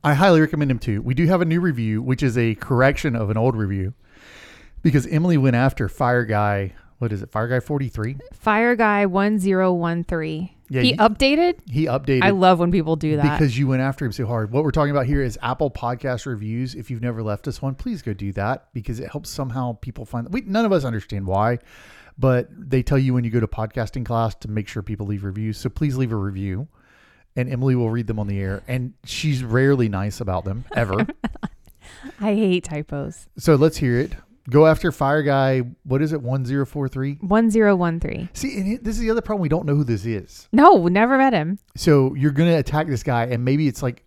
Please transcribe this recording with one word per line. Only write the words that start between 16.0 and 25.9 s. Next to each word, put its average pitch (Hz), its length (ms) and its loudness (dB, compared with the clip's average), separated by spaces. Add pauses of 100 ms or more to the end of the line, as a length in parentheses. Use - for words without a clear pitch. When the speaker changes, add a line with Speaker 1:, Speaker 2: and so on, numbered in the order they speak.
Speaker 1:
reviews. 117 480 -6
If 123 160 -12
you've 117 100 -8
never 113 220 -4
left 107 240 -4
us 123 140 -8
one, 135 120 -6
please 214 300 -8
go 107 100 -6
do 98 200 -6
that 107 400 -4
because 113 260 -8
it - 120 -10
helps - 200 -12
somehow 123 500 -6
people 127 240 -12
find, 120 260 -8
we, 254 100 -4
none 214 240 0
of 202 60 2
us 151 140 2
understand 104 400 -6
why, 104 320 0 (600)
but 127 320 2
they 131 320 -2
tell 139 160 2
you 131 160 2
when 123 80 0
you 113 80 -2
go 120 80 0
to 110 80 0
podcasting 110 580 -6
class 113 300 -2
to - 120 -14
make 107 200 -4
sure 104 160 -8
people 104 240 -8
leave 101 160 -4
reviews. 107 340 -6
So 127 120 -6
please 139 280 -4